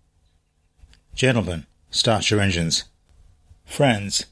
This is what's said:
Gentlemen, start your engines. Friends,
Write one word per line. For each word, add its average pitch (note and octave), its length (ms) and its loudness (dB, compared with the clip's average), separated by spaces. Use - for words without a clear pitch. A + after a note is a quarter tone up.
Gentlemen, F#2+ 540 0
start G#2+ 400 0
your G#2 80 2
engines. F2 460 0
Friends, G#2 680 0